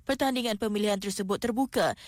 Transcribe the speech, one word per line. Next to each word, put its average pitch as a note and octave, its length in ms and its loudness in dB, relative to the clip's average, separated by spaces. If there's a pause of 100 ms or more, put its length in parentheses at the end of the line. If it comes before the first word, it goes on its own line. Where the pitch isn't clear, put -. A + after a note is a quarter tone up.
Pertandingan B3+ 480 0
pemilihan G#3 400 0
tersebut G3 400 -4
terbuka A3+ 560 0 (140)